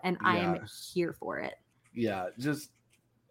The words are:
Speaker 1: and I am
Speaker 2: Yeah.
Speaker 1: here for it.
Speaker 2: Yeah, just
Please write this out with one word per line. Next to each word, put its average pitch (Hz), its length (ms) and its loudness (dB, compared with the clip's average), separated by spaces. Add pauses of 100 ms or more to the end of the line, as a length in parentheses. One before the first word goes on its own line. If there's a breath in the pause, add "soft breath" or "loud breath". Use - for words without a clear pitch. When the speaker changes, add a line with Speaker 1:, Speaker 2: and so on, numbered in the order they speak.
Speaker 1:
and 180 200 2
I 180 140 6
am 175 180 2
Speaker 2:
Yeah. 170 60 -4 (320)
Speaker 1:
here 170 200 2
for - 260 -6
it. - 160 -6 (400)
Speaker 2:
Yeah, 98 320 0 (100)
just 143 320 -2 (600)